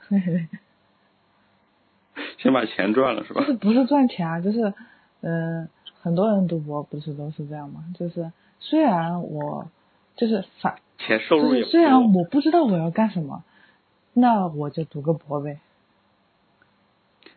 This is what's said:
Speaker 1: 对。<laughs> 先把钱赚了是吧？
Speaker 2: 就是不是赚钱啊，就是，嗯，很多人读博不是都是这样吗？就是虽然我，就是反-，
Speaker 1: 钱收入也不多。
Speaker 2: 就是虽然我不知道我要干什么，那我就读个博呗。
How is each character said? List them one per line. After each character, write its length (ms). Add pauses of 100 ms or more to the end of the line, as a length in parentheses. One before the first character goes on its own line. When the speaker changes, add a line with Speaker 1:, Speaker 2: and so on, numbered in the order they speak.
Speaker 1:
对。 420
<laughs> 1900
先 140
把 120
钱 300
赚 220
了 80
是 100
吧？ 60
Speaker 2:
就 80
是 60
不 180
是 140
赚 200
钱 220
啊， 120
就 120
是， 200 (480)
嗯， 480 (320)
很 140
多 160
人 160
读 140
博 240
不 160
是 120
都 200
是 160
这 80
样 120
吗？ 160 (120)
就 120
是 240 (280)
虽 200
然 440
我， 440 (460)
就 140
是 160 (160)
反-， 160 (220)
Speaker 1:
钱 220
收 180
入 180
也 80
不 0
多。 0
Speaker 2:
就 0
是 80
虽 100
然 320
我 100
不 160
知 120
道 100
我 160
要 140
干 180
什 140
么， 200 (680)
那 320
我 240
就 140
读 180
个 100
博 300
呗。 160 (1800)